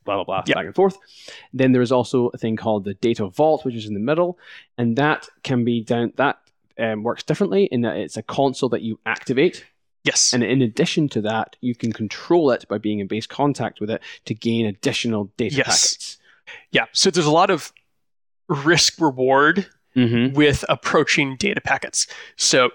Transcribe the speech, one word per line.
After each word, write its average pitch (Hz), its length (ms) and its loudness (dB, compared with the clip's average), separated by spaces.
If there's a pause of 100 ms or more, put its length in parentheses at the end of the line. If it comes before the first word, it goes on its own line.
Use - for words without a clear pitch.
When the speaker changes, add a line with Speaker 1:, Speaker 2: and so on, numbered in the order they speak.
Speaker 1:
blah, 101 100 -2
blah, 95 100 -2
blah, 92 220 -4
Speaker 2:
Yep. - 80 2
Speaker 1:
back 82 120 -4
and 101 80 -12
forth. 190 240 2 (540)
Then 131 200 2
there 123 100 4
is 117 80 0
also 123 380 2
a 127 100 -8
thing 110 160 -4
called 107 300 -2
the 101 100 -8
data 113 320 -2
vault, 151 380 0
which 127 100 -4
is 110 120 -10
in 107 80 -8
the 98 60 -6
middle. 165 380 -2 (400)
And 117 200 0
that 147 300 0 (140)
can 123 220 0
be 117 180 0
down, 117 320 -2
that, 135 240 0 (400)
um, 110 240 -4
works 117 220 -6
differently 196 480 0
in 120 80 0
that 107 160 -2
it's 95 200 -8
a 110 60 -8
console 135 460 -2
that 117 140 -2
you 110 220 -8
activate. 131 600 -2 (380)
Speaker 2:
Yes. - 300 0
Speaker 1:
And 120 100 2
in 123 200 2
addition 139 480 0
to 113 100 -4
that, 110 400 -4
you 123 140 -4
can 117 180 -4
control 139 600 0
it - 180 -2
by 104 80 -2
being 107 220 -2
in 98 60 -6
base 107 200 -6
contact 139 560 -2
with 104 80 -6
it 110 100 -4 (240)
to 117 100 -4
gain 113 300 0
additional 107 720 -2
data 120 200 -2
Speaker 2:
Yes. 131 100 2
Speaker 1:
packets. - 500 -2 (560)
Speaker 2:
Yeah, - 200 2
so - 180 2
there's 165 160 2
a 151 40 4
lot 170 200 4
of 165 200 -2 (800)
risk 151 520 2
reward 143 640 4 (280)
Speaker 1:
Mm-hmm. 123 420 2
Speaker 2:
with 143 320 4
approaching 139 680 0
data - 240 -4
packets. - 460 -2 (300)
So 127 380 4